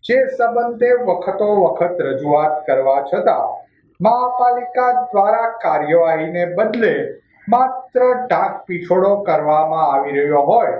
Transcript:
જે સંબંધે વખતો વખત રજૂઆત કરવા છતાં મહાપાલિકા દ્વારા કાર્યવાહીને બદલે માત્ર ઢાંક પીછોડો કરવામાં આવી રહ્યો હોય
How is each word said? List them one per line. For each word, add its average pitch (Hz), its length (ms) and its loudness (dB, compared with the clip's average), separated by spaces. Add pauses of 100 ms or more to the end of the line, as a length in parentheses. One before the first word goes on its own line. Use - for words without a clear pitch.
જે 240 140 0 (180)
સંબંધે 240 560 0 (160)
વખતો 190 400 -2 (160)
વખત 175 420 0
રજૂઆત 147 480 0 (140)
કરવા 135 400 2
છતાં - 420 0 (500)
મહાપાલિકા 247 920 0
દ્વારા 220 560 0 (140)
કાર્યવાહીને 160 840 0 (100)
બદલે 214 380 0 (600)
માત્ર 254 520 0
ઢાંક - 500 0 (120)
પીછોડો 185 440 0 (160)
કરવામાં 156 600 0
આવી 139 280 -2
રહ્યો 143 360 2
હોય - 280 2